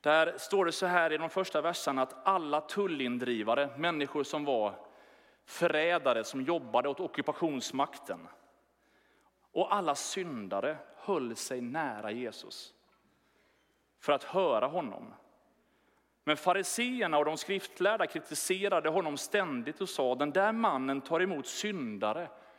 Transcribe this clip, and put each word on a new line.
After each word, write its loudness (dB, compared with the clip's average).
Där 4
står 2
det 2
så 0
här 4
i 0
de -2
första 0
verserna, 0
att -2
alla 2
tullindrivare, 0
människor 0
som -4
var 0
förrädare, 2
som -6
jobbade 0
åt -4
ockupationsmakten, -4
och 2
alla 2
syndare -4
höll -2
sig -6
nära -4
Jesus -10
för 2
att 0
höra 2
honom. -6
Men 2
fariseerna 2
och 6
de 0
skriftlärda 0
kritiserade 0
honom 0
ständigt -2
och -2
sa: 2
"Den 0
där 4
mannen 0
tar 0
emot 0
syndare -4